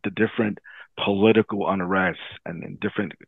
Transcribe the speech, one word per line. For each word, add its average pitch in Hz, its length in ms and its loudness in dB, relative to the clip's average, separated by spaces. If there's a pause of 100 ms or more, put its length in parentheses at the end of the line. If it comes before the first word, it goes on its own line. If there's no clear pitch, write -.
the 104 60 -4
different 107 480 0 (440)
political 104 640 4
unrest 92 500 0 (260)
and, - 180 -10
and - 160 -12
different 101 320 -4 (160)